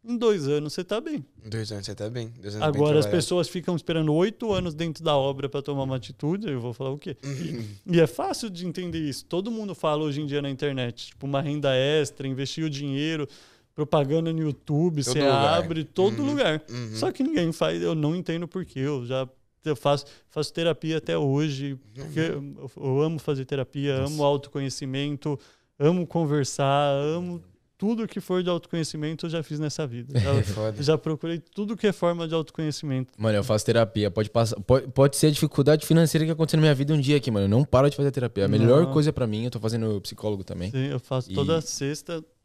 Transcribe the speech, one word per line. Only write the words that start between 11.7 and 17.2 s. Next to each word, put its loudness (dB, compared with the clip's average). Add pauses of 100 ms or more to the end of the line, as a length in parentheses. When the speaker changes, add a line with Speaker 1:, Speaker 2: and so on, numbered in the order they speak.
Speaker 1:
extra, 0
investir -4
o -2
dinheiro, -4 (480)
propaganda 0
no -2
YouTube, 0
Speaker 2:
Todo -2
Speaker 1:
você 2
Speaker 2:
lugar. 4
Speaker 1:
abre, -4
todo 0
Speaker 2:
Uhum. 0
Speaker 1:
lugar. 0
Speaker 2:
Uhum. -8
Speaker 1:
Só 0
que -4